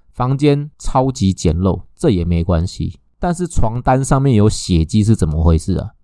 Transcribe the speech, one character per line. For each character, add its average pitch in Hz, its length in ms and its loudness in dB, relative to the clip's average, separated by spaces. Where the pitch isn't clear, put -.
房 127 260 -4
间 147 400 0
超 135 320 0
级 98 220 0
简 85 260 -2
陋， 87 260 -2
这 165 140 0
也 87 160 0
没 85 180 0
关 85 240 0
系， - 320 -10
但 175 160 -2
是 175 140 -6
床 123 340 0
单 131 220 2
上 135 180 0
面 135 140 2
有 104 140 4
血 82 340 0
迹 104 220 0
是 110 100 2
怎 90 100 0
么 78 160 -2
回 82 160 4
事 85 200 -4
啊？ - 140 -8